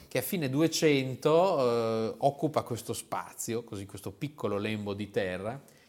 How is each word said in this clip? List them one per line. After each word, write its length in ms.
che 100
a 40
fine 260
duecento, 1080
eh, 60
occupa 440
questo 300
spazio, 720
così 220
questo 260
piccolo 440
lembo 380
di 160
terra, 500